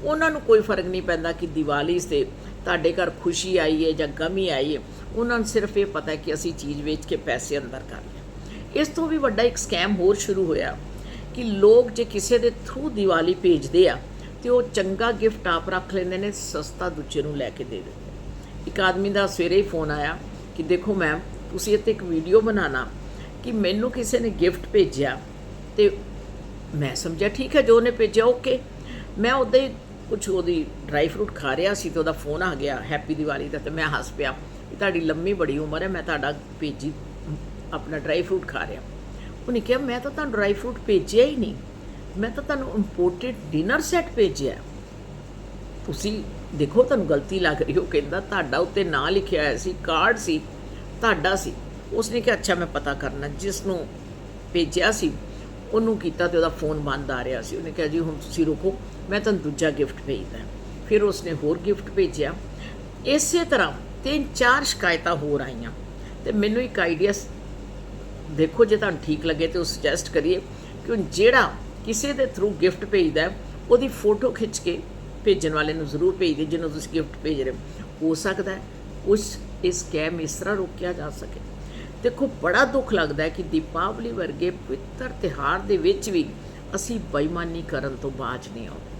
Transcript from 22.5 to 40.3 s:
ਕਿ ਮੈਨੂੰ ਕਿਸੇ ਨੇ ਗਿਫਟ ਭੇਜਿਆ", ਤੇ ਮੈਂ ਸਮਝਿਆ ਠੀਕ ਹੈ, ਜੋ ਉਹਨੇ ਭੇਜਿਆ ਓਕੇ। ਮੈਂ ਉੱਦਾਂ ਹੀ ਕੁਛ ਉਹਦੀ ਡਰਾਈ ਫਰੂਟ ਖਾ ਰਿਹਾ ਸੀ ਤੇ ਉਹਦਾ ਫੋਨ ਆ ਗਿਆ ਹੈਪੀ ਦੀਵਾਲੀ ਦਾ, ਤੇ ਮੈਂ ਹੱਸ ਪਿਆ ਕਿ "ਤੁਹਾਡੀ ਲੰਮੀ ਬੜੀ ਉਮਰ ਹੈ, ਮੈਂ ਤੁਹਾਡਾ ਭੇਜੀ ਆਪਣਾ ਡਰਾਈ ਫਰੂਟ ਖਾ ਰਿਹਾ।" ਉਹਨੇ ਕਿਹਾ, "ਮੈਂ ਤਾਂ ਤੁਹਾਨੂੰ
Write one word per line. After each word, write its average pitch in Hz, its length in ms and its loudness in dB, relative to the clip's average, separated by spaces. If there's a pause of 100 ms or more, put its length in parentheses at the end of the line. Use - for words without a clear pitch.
ਕਿ 247 80 -6
ਮੈਨੂੰ 214 400 2
ਕਿਸੇ 240 280 0
ਨੇ 233 100 2
ਗਿਫਟ 175 440 2
ਭੇਜਿਆ", 135 460 4 (580)
ਤੇ 202 200 6 (800)
ਮੈਂ 143 200 -2
ਸਮਝਿਆ 170 340 -2
ਠੀਕ 254 260 -2
ਹੈ, 285 60 8
ਜੋ 226 140 8
ਉਹਨੇ 233 160 6
ਭੇਜਿਆ 220 340 4
ਓਕੇ। 247 340 2 (600)
ਮੈਂ 233 140 4
ਉੱਦਾਂ 254 260 6
ਹੀ 269 100 2 (400)
ਕੁਛ 208 200 -2
ਉਹਦੀ 175 360 2 (200)
ਡਰਾਈ 147 220 2
ਫਰੂਟ 202 280 -2
ਖਾ 135 200 -2
ਰਿਹਾ 185 180 2
ਸੀ 190 160 -4
ਤੇ 151 100 -2
ਉਹਦਾ 156 120 2
ਫੋਨ 151 320 -4
ਆ 180 120 0
ਗਿਆ 135 260 -2
ਹੈਪੀ 147 340 -2
ਦੀਵਾਲੀ 147 340 -2
ਦਾ, 151 80 -6
ਤੇ 147 120 -6
ਮੈਂ 156 180 0
ਹੱਸ 147 240 -2
ਪਿਆ 139 200 -2 (380)
ਕਿ - 60 -12
"ਤੁਹਾਡੀ 190 240 0
ਲੰਮੀ 165 340 0
ਬੜੀ 147 240 0
ਉਮਰ 156 260 -2
ਹੈ, 190 40 -2
ਮੈਂ 180 160 -4
ਤੁਹਾਡਾ 147 300 -2 (260)
ਭੇਜੀ 147 340 -4 (800)
ਆਪਣਾ 156 260 -6
ਡਰਾਈ 160 220 0
ਫਰੂਟ 180 260 -2
ਖਾ - 200 -4
ਰਿਹਾ।" - 140 -8 (640)
ਉਹਨੇ 247 120 2
ਕਿਹਾ, 240 200 2
"ਮੈਂ 247 200 -2
ਤਾਂ 277 120 -6
ਤੁਹਾਨੂੰ 294 220 -4